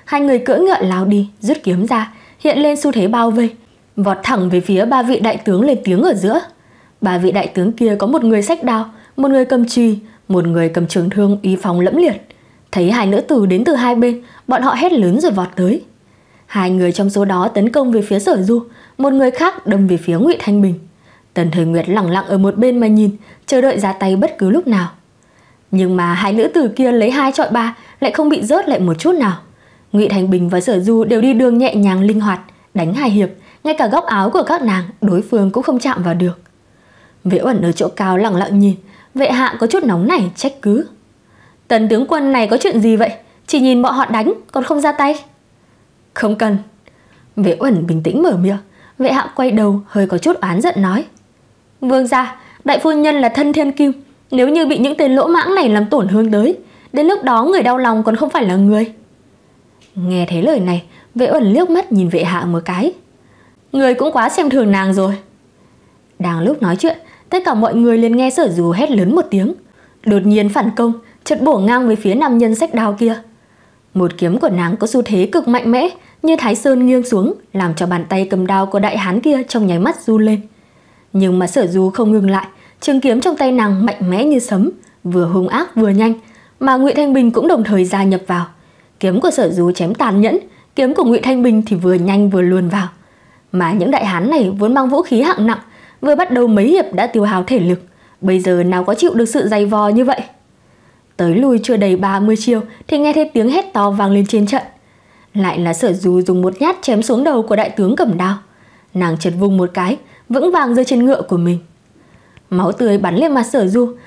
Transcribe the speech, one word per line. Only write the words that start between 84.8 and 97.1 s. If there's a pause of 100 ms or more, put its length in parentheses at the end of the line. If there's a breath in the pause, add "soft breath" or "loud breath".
vừa
hung
ác
vừa
nhanh, (460 loud breath)
mà
Ngụy
Thanh
Bình
cũng
đồng
thời
gia
nhập
vào. (540 soft breath)
Kiếm
của
Sở
Du
chém
tàn
nhẫn, (360 loud breath)
kiếm
của
Ngụy
Thanh
Bình
thì
vừa
nhanh
vừa
luồn
vào. (640 soft breath)
Mà
những
đại
hán
này
vốn
mang
vũ
khí
hạng
nặng, (420 loud breath)
vừa
bắt
đầu
mấy
hiệp
đã
tiêu